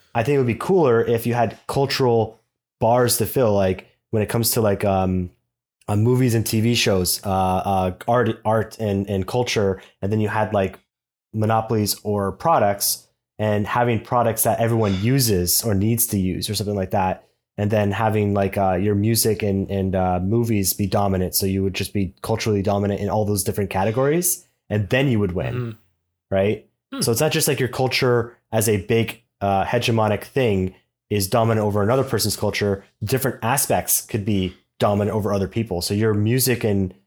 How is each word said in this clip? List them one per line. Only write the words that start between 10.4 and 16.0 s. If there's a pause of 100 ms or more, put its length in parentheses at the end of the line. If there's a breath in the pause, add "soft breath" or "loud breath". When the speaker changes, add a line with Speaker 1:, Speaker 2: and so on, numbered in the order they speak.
Speaker 1:
like, (540)
monopolies
or
products, (300)
and
having
products
that
everyone
uses
or
needs